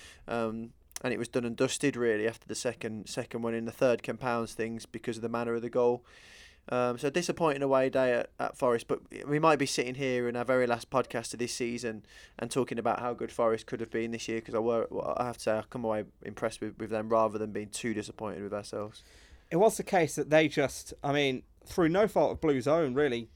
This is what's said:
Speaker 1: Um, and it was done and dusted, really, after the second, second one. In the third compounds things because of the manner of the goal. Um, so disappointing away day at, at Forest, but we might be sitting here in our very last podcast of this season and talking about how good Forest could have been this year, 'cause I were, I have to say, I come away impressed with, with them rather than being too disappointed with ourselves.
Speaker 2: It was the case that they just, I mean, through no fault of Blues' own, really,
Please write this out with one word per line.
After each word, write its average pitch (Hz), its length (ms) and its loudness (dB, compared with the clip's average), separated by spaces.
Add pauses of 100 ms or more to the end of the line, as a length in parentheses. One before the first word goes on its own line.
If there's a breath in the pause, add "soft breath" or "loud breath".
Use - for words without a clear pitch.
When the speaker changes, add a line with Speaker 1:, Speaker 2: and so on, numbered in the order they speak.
(280 loud breath)
Speaker 1:
Um, 113 440 -4 (320)
and 127 100 -2
it 104 60 -4
was 117 80 -4
done 123 180 -2
and 117 100 -4
dusted, 131 400 0
really, 113 320 2
after - 200 -6
the 107 80 -8
second, 110 540 -6
second 117 320 -6
one. 117 120 -2
In 113 120 -4
the 113 60 -6
third 120 300 2
compounds 120 520 -4
things 113 320 -6
because 113 320 -8
of 110 40 -12
the 113 80 -4
manner 117 260 -2
of 117 60 -4
the 117 80 -6
goal. 120 340 2 (680 loud breath)
Um, 123 280 2
so 143 100 -2
disappointing 160 540 0
away 135 260 4
day 127 240 4
at, 120 160 0 (100)
at - 160 -4
Forest, 120 320 2
but 127 120 -2 (260)
we 147 140 0
might 156 180 6
be 139 80 0
sitting 127 300 -2
here 127 340 -2
in 120 60 -2
our 120 80 -2
very 127 240 4
last 120 240 -2
podcast 123 420 -2
of 113 60 -8
this 120 120 -4
season 117 540 -6 (320 loud breath)
and 120 140 -8
talking 190 260 0
about 113 220 0
how 123 160 -4
good 113 160 -8
Forest 113 340 2
could 123 140 -6
have 113 100 -8
been 117 220 -2
this 113 160 -6
year, 113 120 -2
'cause 113 140 -8
I 113 60 0
were, 113 280 2 (300)
I 123 80 0
have 120 120 -6
to - 40 -14
say, 110 160 0
I 107 100 -4
come 123 160 -8
away 107 200 -2 (180)
impressed 110 400 -6
with, 107 160 -6
with 107 140 -8
them 110 180 -4
rather 110 300 4
than 107 120 -4
being 104 180 -6
too 113 260 -4
disappointed 101 480 -6
with 101 100 -8
ourselves. 107 500 -8 (460 soft breath)
Speaker 2:
It 165 60 -2
was 208 220 4
the 180 60 -4
case 165 300 2
that 139 160 -2
they 156 180 8
just, - 460 -2 (100)
I 143 80 0
mean, 139 300 2 (240)
through 165 240 2
no 190 180 4
fault - 260 4
of - 80 -8
Blues' 139 260 2
own, 151 260 4
really, 123 420 2